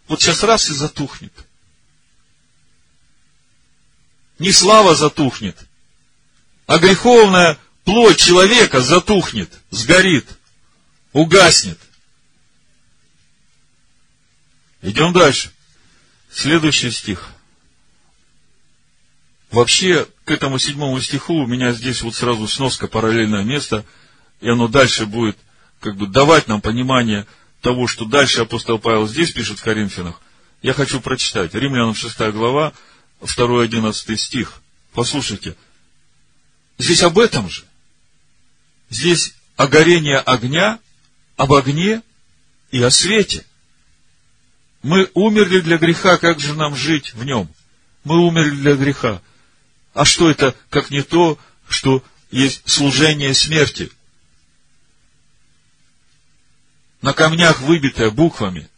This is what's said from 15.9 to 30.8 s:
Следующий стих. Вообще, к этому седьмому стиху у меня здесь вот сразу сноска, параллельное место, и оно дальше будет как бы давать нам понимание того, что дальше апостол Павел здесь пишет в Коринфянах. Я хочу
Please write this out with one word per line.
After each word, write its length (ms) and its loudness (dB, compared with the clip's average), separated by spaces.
Следующий 640 -2
стих. 360 -10
Вообще, 560 2
к 60 -8
этому 300 -4
седьмому 400 -6
стиху 340 -6
у 120 0
меня 260 -2
здесь 300 -8
вот 120 -8
сразу 320 -4
сноска, 400 -6
параллельное 560 -2
место, 420 -6
и 80 -8
оно 200 0
дальше 360 0
будет 320 -4
как 160 -10
бы 100 -6
давать 400 4
нам 160 -4
понимание 640 -2
того, 260 -2
что 200 -8
дальше 340 0
апостол 380 -4
Павел 280 -2
здесь 260 -4
пишет 260 -10
в 40 -18
Коринфянах. 560 -6
Я 100 -2
хочу 260 -4